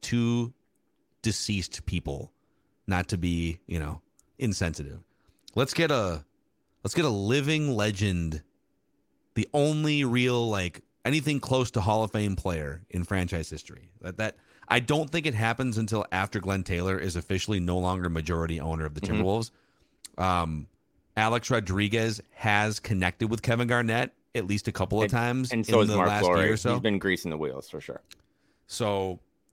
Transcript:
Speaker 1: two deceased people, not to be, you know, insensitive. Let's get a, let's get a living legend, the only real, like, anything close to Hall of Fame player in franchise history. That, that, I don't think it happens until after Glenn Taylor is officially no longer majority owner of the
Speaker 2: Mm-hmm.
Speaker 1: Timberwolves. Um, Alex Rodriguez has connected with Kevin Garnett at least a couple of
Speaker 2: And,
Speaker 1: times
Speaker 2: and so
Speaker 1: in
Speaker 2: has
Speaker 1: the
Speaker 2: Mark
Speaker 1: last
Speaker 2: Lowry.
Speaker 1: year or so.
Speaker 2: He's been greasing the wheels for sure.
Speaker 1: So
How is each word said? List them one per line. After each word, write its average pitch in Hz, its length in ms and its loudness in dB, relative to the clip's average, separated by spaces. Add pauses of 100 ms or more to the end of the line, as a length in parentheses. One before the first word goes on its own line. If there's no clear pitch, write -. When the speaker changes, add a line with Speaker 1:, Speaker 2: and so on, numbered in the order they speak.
Speaker 1:
two 120 500 0 (720)
deceased - 640 -2
people, 73 480 -6 (540)
not 90 220 0
to 101 100 -2
be, 85 480 -2
you 87 100 -4
know, 78 240 -6 (380)
insensitive. 85 600 -4 (540)
Let's 131 220 0
get 165 160 2
a, 92 340 0 (580)
let's - 120 -6
get 170 100 2
a 147 40 4
living 139 680 0
legend, 95 680 0 (920)
the 107 180 0
only 151 500 2
real, 123 460 2
like, 95 320 -2 (240)
anything 143 340 2
close 131 320 0
to 113 100 0
Hall 107 220 2
of 107 80 -2
Fame 104 240 0
player 80 540 -4
in 90 140 -2
franchise 90 460 -2
history. - 420 -16 (100)
That, 90 160 -10
that, 110 200 -4 (300)
I 120 120 4
don't 147 300 2
think 160 180 -2
it 131 80 0
happens 113 420 0
until 110 340 0
after 98 280 -2
Glenn 95 240 0
Taylor 92 340 0
is 82 180 -4
officially 95 440 0
no 87 180 0
longer 90 320 0
majority 82 500 -2
owner 80 260 -4
of 76 100 -8
the 76 60 -8
Speaker 2:
Mm-hmm. 101 200 0
Speaker 1:
Timberwolves. 107 300 0 (680)
Um, 85 500 0 (480)
Alex 113 360 0
Rodriguez 107 680 0 (100)
has 107 480 0
connected 95 500 0
with 113 140 -2
Kevin 120 240 2
Garnett 120 460 2 (220)
at 107 100 -2
least 101 220 -2
a 110 40 0
couple 98 280 0
of 107 60 4
Speaker 2:
And, 98 60 -2
Speaker 1:
times 120 400 0
Speaker 2:
and 117 140 0
so 110 160 6
Speaker 1:
in 104 60 4
Speaker 2:
has - 20 0
Speaker 1:
the 107 80 2
Speaker 2:
Mark 92 120 4
Speaker 1:
last 104 140 2
Speaker 2:
Lowry. 90 200 6
Speaker 1:
year 78 100 4
or 110 40 0
so. 120 160 0
Speaker 2:
He's 123 80 0
been 101 180 0
greasing 90 320 -2
the 78 60 -4
wheels 69 300 -6
for 78 140 -12
sure. - 180 -14 (680)
Speaker 1:
So 98 520 -2 (340)